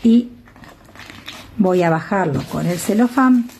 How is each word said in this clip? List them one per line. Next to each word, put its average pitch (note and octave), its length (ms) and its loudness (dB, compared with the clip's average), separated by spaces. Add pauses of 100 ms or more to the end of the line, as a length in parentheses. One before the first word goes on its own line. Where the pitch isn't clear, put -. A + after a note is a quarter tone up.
y A#3 300 2 (1300)
voy F3+ 260 2
a E3 60 2
bajarlo E3 540 -2
con D#3 220 -8
el E3+ 140 -4
celofán B3 720 2 (100)